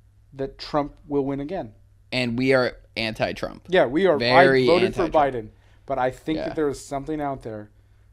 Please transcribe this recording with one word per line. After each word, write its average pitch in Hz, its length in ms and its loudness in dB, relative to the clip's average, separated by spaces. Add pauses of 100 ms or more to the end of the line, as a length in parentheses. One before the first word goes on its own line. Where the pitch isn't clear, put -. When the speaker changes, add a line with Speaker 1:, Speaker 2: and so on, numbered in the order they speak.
(340)
Speaker 1:
that 135 240 -10
Trump 147 360 -4 (120)
will 143 180 0
win 139 160 -4
again. 143 320 -8 (400)
Speaker 2:
And 123 260 -2
we 131 160 4
are 123 220 2 (200)
anti-Trump. 110 720 -6
Speaker 1:
Yeah, 170 180 4
we 160 200 0
are. 156 120 4
Speaker 2:
Very 131 460 6
Speaker 1:
I - 20 4
voted 180 300 4
for 185 60 -2
Speaker 2:
anti-Trump. 151 320 2
Speaker 1:
Biden, 110 140 -8 (380)
but 135 140 -4
I 127 100 0
think 156 280 -6
Speaker 2:
Yeah. 147 80 -8
Speaker 1:
that 147 100 -10
there 151 120 0
is - 160 -6
something 143 360 -8
out 139 220 -8
there 107 280 -14 (420)